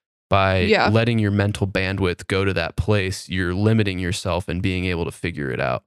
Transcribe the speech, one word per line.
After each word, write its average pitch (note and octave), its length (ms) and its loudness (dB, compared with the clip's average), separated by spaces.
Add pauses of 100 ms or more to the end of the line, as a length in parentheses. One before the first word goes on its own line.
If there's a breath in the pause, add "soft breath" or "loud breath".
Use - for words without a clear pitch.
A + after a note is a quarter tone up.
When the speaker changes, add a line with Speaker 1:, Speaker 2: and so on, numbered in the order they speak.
(300)
Speaker 1:
by F#2+ 320 4
Speaker 2:
Yeah. G3+ 280 4
Speaker 1:
letting A2+ 300 2
your G#2 120 2
mental G2+ 360 0
bandwidth F#2+ 600 -2
go G2 160 0
to G2 100 0
that E2 220 -2
place, F#2+ 540 -2
you're F2+ 240 -2
limiting G#2 460 2
yourself F2+ 480 -4
and E2+ 160 -4
being F#2 220 -2
able E2+ 200 -2
to C#2+ 60 -6
figure D2 400 -6
it A#1+ 80 -4
out. B1+ 280 -4